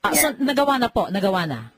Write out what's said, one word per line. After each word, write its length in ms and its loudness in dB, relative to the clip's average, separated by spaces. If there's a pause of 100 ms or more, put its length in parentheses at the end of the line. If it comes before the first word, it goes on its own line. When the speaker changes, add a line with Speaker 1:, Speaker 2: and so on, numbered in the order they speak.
Speaker 1:
Ah, 160 0
Speaker 2:
Yes. 80 4
Speaker 1:
so, 160 0
nagawa 400 2
na 80 0
po, 240 -2
nagawa 320 0
na? 160 -6 (180)